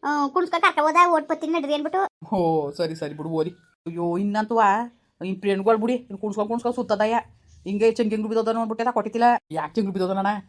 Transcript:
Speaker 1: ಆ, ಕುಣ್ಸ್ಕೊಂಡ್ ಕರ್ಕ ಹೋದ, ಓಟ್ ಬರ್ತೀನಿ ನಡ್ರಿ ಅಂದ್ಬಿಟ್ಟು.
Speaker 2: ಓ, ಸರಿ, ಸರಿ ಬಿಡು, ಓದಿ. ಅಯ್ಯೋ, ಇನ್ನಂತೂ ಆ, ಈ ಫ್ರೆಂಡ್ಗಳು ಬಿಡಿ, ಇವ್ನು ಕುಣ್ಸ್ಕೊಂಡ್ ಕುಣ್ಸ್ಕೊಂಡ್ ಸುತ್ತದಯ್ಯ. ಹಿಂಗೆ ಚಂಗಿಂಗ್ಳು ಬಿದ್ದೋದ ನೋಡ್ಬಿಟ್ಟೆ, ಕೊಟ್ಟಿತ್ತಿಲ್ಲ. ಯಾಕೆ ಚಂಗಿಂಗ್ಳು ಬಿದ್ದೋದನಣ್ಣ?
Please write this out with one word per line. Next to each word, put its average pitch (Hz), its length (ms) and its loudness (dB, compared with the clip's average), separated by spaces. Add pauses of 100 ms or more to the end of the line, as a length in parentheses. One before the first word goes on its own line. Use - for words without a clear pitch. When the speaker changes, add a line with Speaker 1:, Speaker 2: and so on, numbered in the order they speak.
Speaker 1:
ಆ, 294 220 0
ಕುಣ್ಸ್ಕೊಂಡ್ 349 360 0
ಕರ್ಕ 359 180 4
ಹೋದ, 311 140 4 (140)
ಓಟ್ 311 180 2
ಬರ್ತೀನಿ 320 240 -4
ನಡ್ರಿ 294 220 -2
ಅಂದ್ಬಿಟ್ಟು. 320 640 -2
Speaker 2:
ಓ, 160 340 2
ಸರಿ, 160 260 -4
ಸರಿ 151 180 -8
ಬಿಡು, 151 140 -8
ಓದಿ. 160 220 -2 (360)
ಅಯ್ಯೋ, 170 320 -2
ಇನ್ನಂತೂ 214 400 0
ಆ, 208 220 4 (440)
ಈ 185 160 -6
ಫ್ರೆಂಡ್ಗಳು 196 380 2
ಬಿಡಿ, 240 160 0
ಇವ್ನು 226 240 -8
ಕುಣ್ಸ್ಕೊಂಡ್ 208 300 -4
ಕುಣ್ಸ್ಕೊಂಡ್ 233 280 -4
ಸುತ್ತದಯ್ಯ. 214 380 0 (500)
ಹಿಂಗೆ 208 280 2
ಚಂಗಿಂಗ್ಳು 214 360 -2
ಬಿದ್ದೋದ 226 200 0
ನೋಡ್ಬಿಟ್ಟೆ, 226 440 -2
ಕೊಟ್ಟಿತ್ತಿಲ್ಲ. 226 320 0 (260)
ಯಾಕೆ 156 180 -4
ಚಂಗಿಂಗ್ಳು 196 240 -2
ಬಿದ್ದೋದನಣ್ಣ? 190 360 -2 (200)